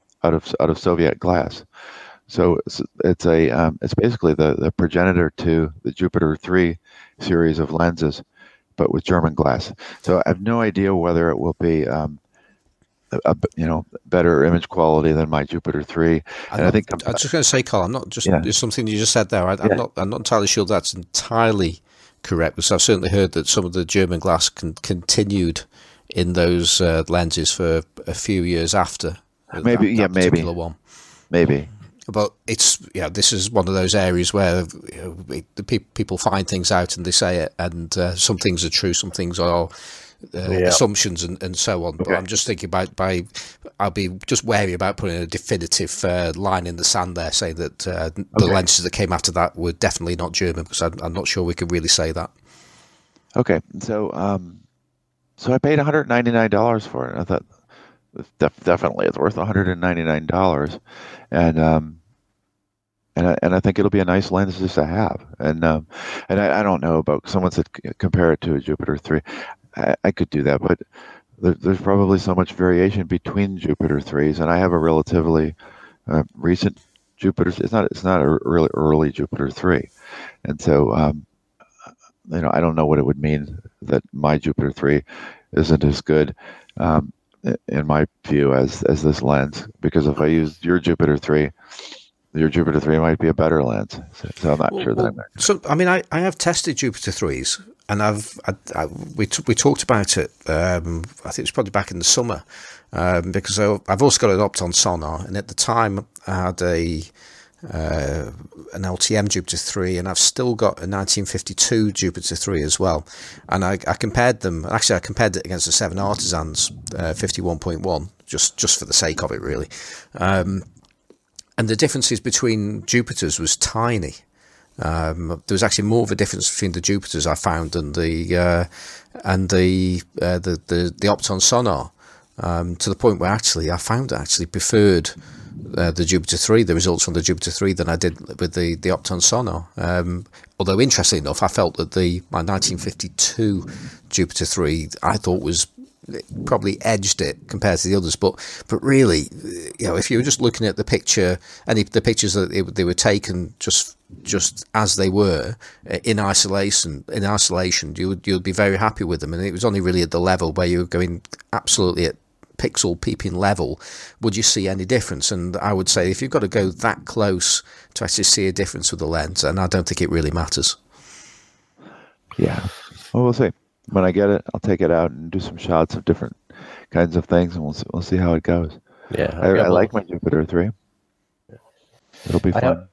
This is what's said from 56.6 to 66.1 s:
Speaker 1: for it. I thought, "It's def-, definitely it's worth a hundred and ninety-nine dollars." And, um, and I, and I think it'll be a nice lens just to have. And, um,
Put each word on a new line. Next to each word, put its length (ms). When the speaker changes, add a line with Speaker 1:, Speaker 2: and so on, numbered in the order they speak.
Speaker 1:
for 240
it. 80
I 60
thought, 220
"It's 120
def-, 260
definitely 400
it's 120
worth 200
a 80
hundred 240
and 100
ninety-nine 460
dollars." 520
And, 260
um, 440
and 100
I, 160
and 140
I 60
think 180
it'll 100
be 120
a 40
nice 260
lens 280
just 160
to 100
have. 400
And, 240
um, 240